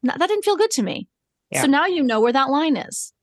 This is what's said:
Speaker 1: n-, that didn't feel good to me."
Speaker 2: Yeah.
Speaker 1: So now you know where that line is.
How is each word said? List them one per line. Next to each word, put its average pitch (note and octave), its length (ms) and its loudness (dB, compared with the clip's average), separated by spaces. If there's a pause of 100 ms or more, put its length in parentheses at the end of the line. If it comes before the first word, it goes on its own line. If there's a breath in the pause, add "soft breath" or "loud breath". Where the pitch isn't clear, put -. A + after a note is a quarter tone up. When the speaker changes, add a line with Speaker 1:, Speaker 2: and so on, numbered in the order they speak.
Speaker 1:
n-, B3+ 120 0
that F4 100 0
didn't G#4 160 -2
feel G#4 120 2
good A4 160 2
to B3+ 100 -2
me." - 260 -6 (420)
Speaker 2:
Yeah. - 120 -2
Speaker 1:
So D4+ 60 2
now C#4+ 180 4
you F4 160 0
know A3+ 180 2
where A#3+ 120 4
that C4+ 180 2
line D4 260 0
is. - 360 -10 (100)